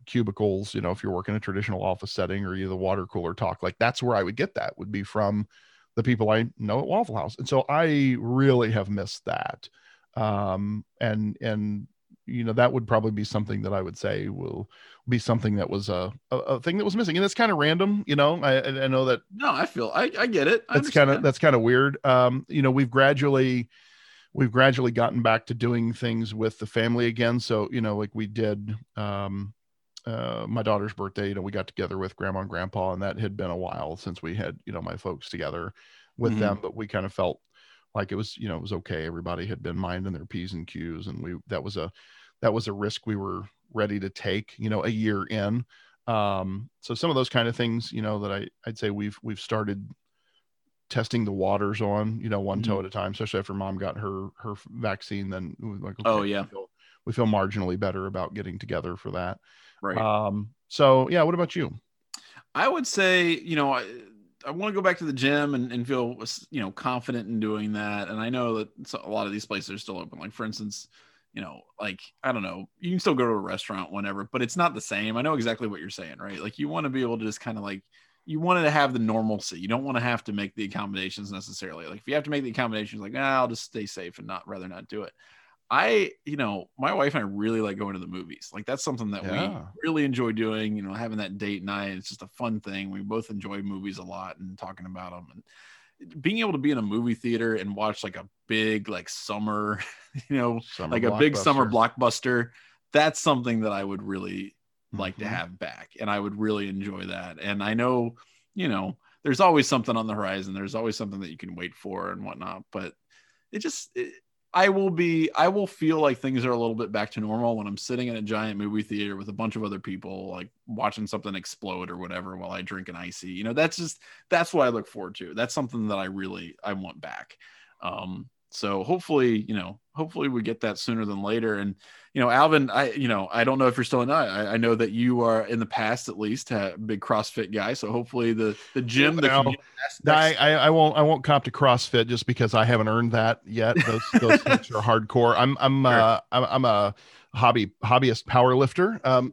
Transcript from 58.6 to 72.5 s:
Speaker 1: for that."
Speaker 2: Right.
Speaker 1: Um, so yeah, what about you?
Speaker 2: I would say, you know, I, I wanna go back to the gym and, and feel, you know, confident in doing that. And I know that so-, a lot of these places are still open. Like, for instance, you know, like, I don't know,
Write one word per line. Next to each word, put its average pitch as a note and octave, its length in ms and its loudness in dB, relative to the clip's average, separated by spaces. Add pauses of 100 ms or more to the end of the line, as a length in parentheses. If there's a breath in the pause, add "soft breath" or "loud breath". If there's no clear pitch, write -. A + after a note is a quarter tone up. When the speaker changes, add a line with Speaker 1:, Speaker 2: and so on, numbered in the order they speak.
Speaker 1:
for G2+ 140 -12
that." F2+ 280 -6 (440 soft breath)
Speaker 2:
Right. G2 160 -2
Speaker 1:
Um, G#2+ 560 0 (140)
so C3 420 6
yeah, E3+ 140 4
what E3 100 2
about E3+ 200 -2
you? D#3+ 200 -4 (800 loud breath)
Speaker 2:
I F#3+ 140 4
would D4+ 180 0
say, F3+ 520 4
you E3 180 -4
know, C#3+ 160 4
I, B2 120 0 (600)
I C3+ 40 -8
wanna G3 220 -4
go G3 80 -2
back F#3 180 4
to F3 60 -8
the D3+ 80 -2
gym C#3+ 420 2
and, B2 160 -2
and A#2+ 160 -4
feel, B2 300 -2 (340)
you D3 100 -6
know, G2 120 -4
confident B2 560 -4
in A2+ 100 -2
doing G#2+ 360 -2
that. G#2 340 -4
And G#2+ 100 -8
I A2+ 120 -4
know B2 260 -2
that G#2+ 140 -6 (160)
so-, - 180 -10
a F#2 60 -10
lot G#2+ 160 -2
of G2+ 60 -6
these G#2 120 -6
places G2 260 -6
are G2 80 -10
still F#2+ 200 -12
open. E2+ 200 -14
Like, G2 140 -14
for A2+ 140 -8
instance, G#2+ 420 -10 (440 soft breath)
you A2+ 80 -12
know, D#2 200 -12 (180)
like, G2+ 220 -8 (240)
I C3+ 80 0
don't A2+ 100 -4
know, F#2 260 -8 (100)